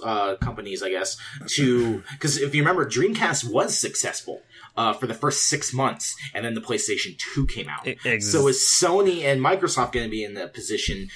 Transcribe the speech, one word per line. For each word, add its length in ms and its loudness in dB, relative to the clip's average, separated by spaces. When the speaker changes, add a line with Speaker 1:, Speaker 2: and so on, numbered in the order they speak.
Speaker 1:
uh, 340 -2
companies, 460 -4
I 80 -2
guess, 260 -2
to, 540 2
'cause 180 0
if 160 -2
you 80 2
remember, 240 2
Dreamcast 640 0
was 240 2
successful, 640 -4
uh, 180 2
for 120 -4
the 80 -4
first 320 2
six 280 0
months, 400 0
and 120 -4
then 80 -2
the 80 -6
PlayStation 560 -2
two 280 -2
came 220 -2
out. 180 -10
Speaker 2:
E-, 100 -4
ex- 260 2
Speaker 1:
So 160 6
is 100 4
Sony 640 4
and 180 2
Microsoft 500 2
gonna 160 -2
be 160 -4
in 100 -8
the 140 -8
position 680 -4